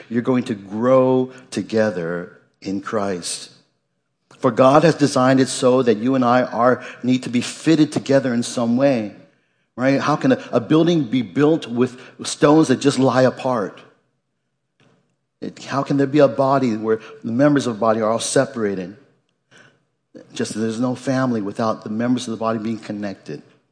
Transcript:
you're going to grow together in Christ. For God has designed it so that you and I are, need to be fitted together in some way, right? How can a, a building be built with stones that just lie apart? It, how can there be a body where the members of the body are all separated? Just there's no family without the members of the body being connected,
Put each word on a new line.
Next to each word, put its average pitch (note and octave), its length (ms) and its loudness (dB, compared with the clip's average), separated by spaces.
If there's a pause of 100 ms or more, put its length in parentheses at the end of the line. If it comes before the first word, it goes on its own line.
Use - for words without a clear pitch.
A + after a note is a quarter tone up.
you're A#2 140 -2
going B2+ 220 0
to B2+ 100 -4
grow B2+ 800 0 (180)
together F2+ 880 -4 (220)
in G2 180 -6
Christ. G2 720 -8 (880)
For C3 120 0
God C3+ 340 6
has D#3 100 4
designed C3 440 2
it C3 100 2
so B2+ 340 2
that A#2 160 2
you B2 160 -2
and B2+ 100 0
I B2 200 2
are, A#2+ 380 0 (200)
need B2+ 220 0
to - 40 -8
be A#2+ 140 -2
fitted D#3 500 2
together C3 400 0
in A#2+ 100 -2
some A#2 360 -2
way, B2 360 0 (640)
right? C3 240 0
How C#3+ 160 0
can C3 160 2
a, B2 180 0
a B2 100 0
building D#3+ 440 2
be B2 160 -2
built C#3+ 460 0
with B2 340 -2 (260)
stones D3+ 420 4
that B2+ 80 2
just C3 220 0
lie B2+ 240 2
apart? B2 600 -2 (1600)
It, - 220 -12
how C3+ 180 -4
can C#3+ 160 -2
there C#3 80 2
be C#3+ 140 2
a C#3 80 8
body C3+ 480 0
where A2 240 -2 (220)
the A#2 100 -6
members C#3 340 2
of A#2+ 80 -2
the G2+ 60 -10
body A2+ 200 2
are A2 100 0
all A2+ 80 0
separated? G#2 800 -2 (1400)
Just A#2 220 -6
there's A2+ 260 -4
no B2+ 140 -2
family B2+ 480 -2
without G#2 420 -4
the G#2+ 60 -10
members A#2+ 360 -2
of A2+ 60 -6
the G#2+ 60 -8
body A2+ 200 -2
being A2 200 -6
connected, G2+ 640 -10 (300)